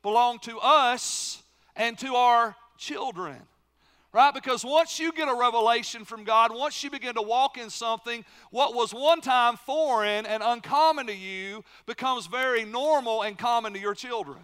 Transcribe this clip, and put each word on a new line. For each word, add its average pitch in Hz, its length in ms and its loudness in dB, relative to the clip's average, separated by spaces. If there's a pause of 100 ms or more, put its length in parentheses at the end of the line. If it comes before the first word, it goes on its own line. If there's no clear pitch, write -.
belong 233 380 2
to 226 180 -14
us 254 840 2 (340)
and 233 220 -2
to 262 160 -6
our 240 420 4 (220)
children." 185 680 -10 (680)
Right? 269 200 6
Because 254 320 -4
once 302 340 2
you 320 140 -4
get 311 160 -2
a 254 60 0
revelation 233 720 2
from 220 180 -16
God, 226 280 4
once 269 300 -6
you 285 80 -8
begin 247 240 -8
to 226 80 -2
walk 254 360 0
in 226 100 -12
something, 226 560 -6 (260)
what 240 240 0
was 233 180 0
one 302 280 2
time 247 380 2
foreign 226 680 0
and 214 180 -4
uncommon 269 680 2
to 202 60 -6
you 190 480 -10 (220)
becomes 240 420 -4
very 240 380 0
normal 240 580 0
and 208 160 -6
common 226 360 0
to 196 40 -8
your 202 160 -4
children. 202 500 -8